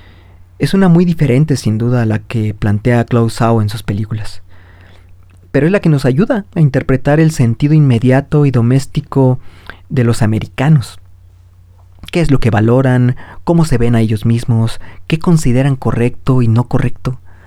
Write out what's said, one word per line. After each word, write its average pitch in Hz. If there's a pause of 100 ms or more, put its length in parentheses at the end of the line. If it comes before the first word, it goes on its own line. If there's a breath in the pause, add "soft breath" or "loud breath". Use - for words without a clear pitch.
(600 soft breath)
Es -
una 196
muy 170
diferente, 151
sin 107
duda, 120
a -
la 107
que 107
plantea 107
Chloe 117
Zhao 113
en 104
sus 110
películas. 104 (1080 soft breath)
Pero 139
es 175
la 202
que 175
nos 143
ayuda 196 (100)
a 175
interpretar 139
el 160
sentido 135
inmediato 139
y 139
doméstico 127 (500 loud breath)
de 127
los 117
americanos. 113 (1120)
¿Qué 175
es 147
lo 127
que 120
valoran? 123 (280 loud breath)
¿Cómo 170
se 123
ven 117
a 113
ellos 107
mismos? 117 (280 loud breath)
¿Qué 160
consideran 139
correcto 123
y 113
no 113
correcto? 127 (280 loud breath)